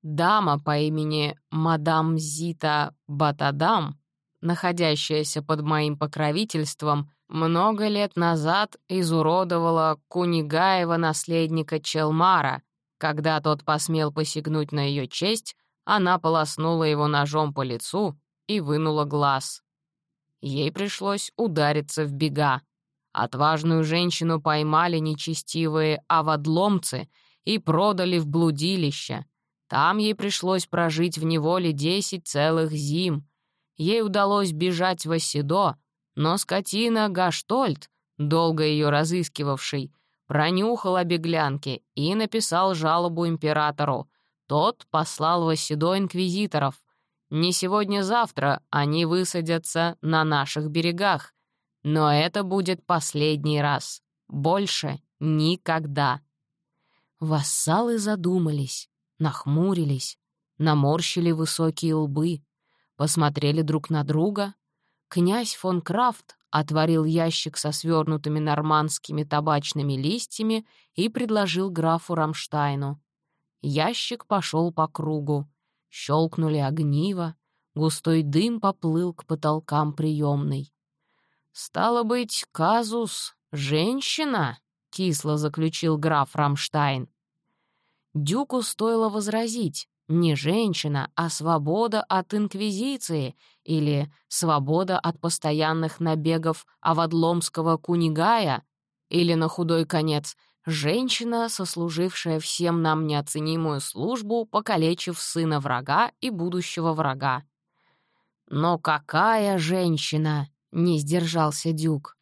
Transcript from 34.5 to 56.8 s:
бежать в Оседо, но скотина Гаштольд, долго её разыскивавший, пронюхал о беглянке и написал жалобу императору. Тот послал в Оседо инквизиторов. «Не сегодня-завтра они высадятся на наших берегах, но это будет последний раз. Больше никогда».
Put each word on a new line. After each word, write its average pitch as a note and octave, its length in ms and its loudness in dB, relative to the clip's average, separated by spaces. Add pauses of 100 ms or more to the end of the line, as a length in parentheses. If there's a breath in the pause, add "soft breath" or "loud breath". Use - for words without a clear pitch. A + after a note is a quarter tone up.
бежать F3 540 0
в D#3+ 60 -2
Оседо, D#3+ 640 0 (400)
но D#3+ 220 2
скотина G#3+ 720 0
Гаштольд, F#3 800 0 (280)
долго D#3+ 460 2
её D3+ 260 2
разыскивавший, D3 1040 -2 (360)
пронюхал F#3 680 0
о F3+ 60 2
беглянке D#3+ 800 -2 (140)
и D#3 180 0
написал G3+ 600 0
жалобу E3+ 520 0
императору. D3+ 840 -2 (380)
Тот E3 440 0
послал D#3+ 540 0
в E3 40 2
Оседо D#3+ 480 0
инквизиторов. F3+ 800 0 (540)
«Не E3 220 0
сегодня-завтра G3 1160 0
они D3 360 0
высадятся E3+ 960 -2
на D#3+ 220 2
наших D3+ 460 -2
берегах, E3+ 640 0 (500)
но D3+ 280 4
это E3+ 320 2
будет F#3 420 -2
последний D3+ 760 0
раз. C#3+ 400 -2 (260)
Больше D#3 760 -2 (180)
никогда». D3+ 1000 0 (1000)